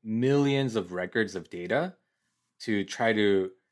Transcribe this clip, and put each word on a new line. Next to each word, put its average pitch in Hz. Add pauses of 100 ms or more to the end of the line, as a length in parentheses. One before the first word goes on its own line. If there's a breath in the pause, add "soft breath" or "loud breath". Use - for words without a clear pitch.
millions 135
of 95
records 90
of 87
data 113 (680)
to 104
try 113
to 101 (200)